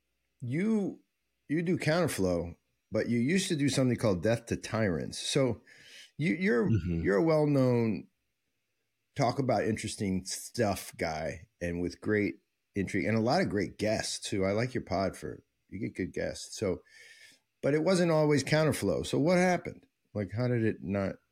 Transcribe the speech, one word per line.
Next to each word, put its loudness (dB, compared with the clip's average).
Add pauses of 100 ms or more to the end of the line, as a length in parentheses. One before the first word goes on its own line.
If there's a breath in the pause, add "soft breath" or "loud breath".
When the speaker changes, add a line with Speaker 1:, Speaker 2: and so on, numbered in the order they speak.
(420)
Speaker 1:
you, 0 (480)
you 0
do 0
Counterflow, 0 (360)
but 0
you 2
used 2
to 0
do 2
something 2
called 0
Death 0
to -2
Tyrants. -2
So 0 (560 loud breath)
you, 0
you're, 2
Speaker 2:
Mm-hmm. 0
Speaker 1:
you're 2
a 4
well-known 2 (1080)
talk 0
about 2
interesting -2
stuff -4
guy, -6 (140)
and -4
with -6
great 0 (400)
intrigue -2
and 0
a 2
lot 2
of 0
great -4
guests -2
too. -4
I 2
like -2
your -4
pod -2
for, -12 (280)
you -10
get -6
good -4
guests. -8
So, -2 (800 loud breath)
but 2
it 0
wasn't 4
always 4
Counterflow. 2
So 0
what 4
happened? 0 (280)
Like, -4
how 0
did 2
it 2
not, -2 (160)